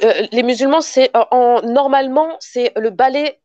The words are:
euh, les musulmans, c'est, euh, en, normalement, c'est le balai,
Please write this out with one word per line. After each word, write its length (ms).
euh, 300
les 100
musulmans, 380
c'est, 360
euh, 140
en, 320
normalement, 760
c'est 360
le 140
balai, 540